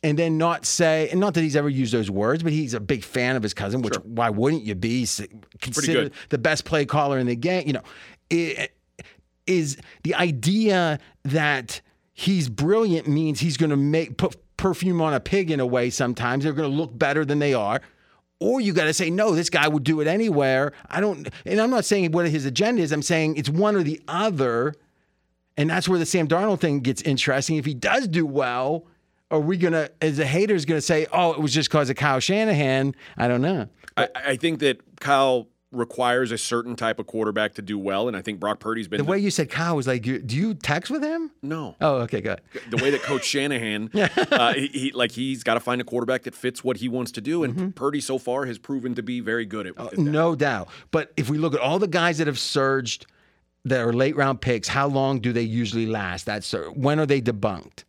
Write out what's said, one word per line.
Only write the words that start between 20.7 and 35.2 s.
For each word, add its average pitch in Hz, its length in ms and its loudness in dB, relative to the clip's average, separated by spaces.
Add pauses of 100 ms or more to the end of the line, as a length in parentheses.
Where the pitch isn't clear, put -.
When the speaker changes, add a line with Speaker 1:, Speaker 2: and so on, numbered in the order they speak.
Speaker 1:
I 170 100 -4
don't, 160 300 -2 (160)
and 208 160 2
I'm 233 80 4
not 240 160 0
saying 185 260 2
what 170 160 2
his 147 180 0
agenda 190 360 2
is. 147 100 0
I'm 147 120 0
saying 160 320 0
it's 139 140 -2
one 202 260 2
or 180 80 2
the 151 240 -2
other. 147 680 0 (840)
And 151 120 2
that's 175 180 0
where 180 120 4
the 160 80 2
Sam 170 200 2
Darnold 185 320 2
thing 143 200 2
gets 127 240 -2
interesting. 139 540 0
If 147 80 -4
he 151 100 -2
does 240 320 0
do 165 180 2
well, 135 600 -2 (440)
are 156 100 2
we 170 180 0
gonna, 165 320 2 (120)
as 151 160 2
a 151 80 0
haters, 175 400 2
gonna 156 160 0
say, 160 300 2
"Oh, 165 220 4
it 139 60 -4
was 143 140 0
just 151 160 2
'cause 143 200 2
of 107 80 -2
Kyle 135 220 2
Shanahan"? 147 760 2 (220)
I 123 100 0
don't 123 140 2
know. 151 260 0 (300)
Speaker 2:
I, 117 180 2
I 135 220 -2
think 165 220 -2
that 135 200 2 (200)
Kyle 135 480 2 (260)